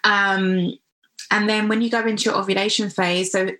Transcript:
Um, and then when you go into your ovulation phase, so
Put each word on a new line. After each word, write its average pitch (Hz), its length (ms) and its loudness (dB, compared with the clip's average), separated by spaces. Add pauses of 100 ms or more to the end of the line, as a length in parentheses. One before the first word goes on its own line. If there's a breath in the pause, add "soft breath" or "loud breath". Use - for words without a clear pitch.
Um, 190 760 2 (540)
and 208 160 2
then 214 180 0
when 220 160 0
you 233 80 -2
go 226 160 0
into 220 240 0
your 208 80 0
ovulation 196 500 0
phase, 185 440 -2
so 190 280 0